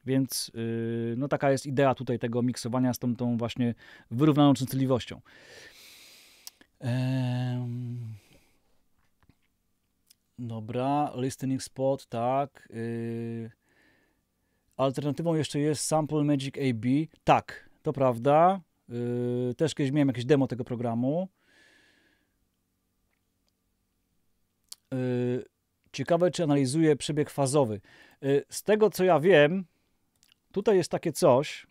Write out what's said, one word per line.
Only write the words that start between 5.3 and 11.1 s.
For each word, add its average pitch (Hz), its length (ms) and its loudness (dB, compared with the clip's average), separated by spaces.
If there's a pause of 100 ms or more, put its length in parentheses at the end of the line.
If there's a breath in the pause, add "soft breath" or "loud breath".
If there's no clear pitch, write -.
Em, 123 1200 -2 (2500 soft breath)
dobra, 123 760 -4